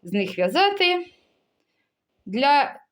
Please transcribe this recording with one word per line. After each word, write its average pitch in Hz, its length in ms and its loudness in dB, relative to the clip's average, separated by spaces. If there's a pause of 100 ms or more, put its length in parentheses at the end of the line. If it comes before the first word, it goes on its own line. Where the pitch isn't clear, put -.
з 175 100 -12
них 190 260 -4
в'язати 359 680 0 (1200)
для 269 540 0 (120)